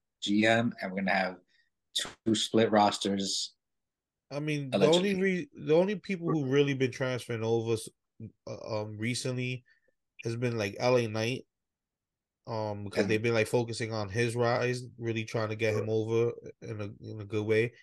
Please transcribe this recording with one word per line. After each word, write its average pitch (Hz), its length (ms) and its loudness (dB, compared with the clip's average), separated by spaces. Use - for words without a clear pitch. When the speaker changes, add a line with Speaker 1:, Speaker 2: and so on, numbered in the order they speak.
Speaker 1:
G 104 240 2
M, 113 360 4
and 92 120 -6
we're 95 60 -6
gonna 95 160 0
have 92 260 -2
two - 400 -2
split 110 360 2
rosters." 101 840 2
Speaker 2:
I 143 100 -6
mean, 147 320 -4
the 147 140 4
only 180 280 4
Speaker 1:
Allegedly. 185 80 0
Speaker 2:
re-, 180 320 0
the 147 200 0
only 190 220 4
people 170 340 -6
who 156 140 0
really 143 300 4
been 127 180 0
transferring 123 520 -4
over 113 300 2
s-, - 140 -6
uh, 107 360 -8
um, 107 160 -10
recently 123 680 -4
has 117 120 -2
been, 120 220 -2
like, 101 200 -2
L 123 200 4
A 117 80 2
Knight, 110 400 -4
um, 107 380 -4
because 101 180 -2
Speaker 1:
And 101 80 2
Speaker 2:
they've 110 120 2
been, 117 120 2
like, 110 120 4
focusing 113 460 -2
on 107 180 -4
his 117 260 0
rise, 120 460 0
really 113 260 -2
trying 110 240 -2
to 107 80 -4
get 110 180 2
him 113 140 -2
over 113 440 0
in 113 200 -10
a, 101 100 -8
in 110 120 -12
a 101 40 -12
good 104 220 -2
way. 110 260 2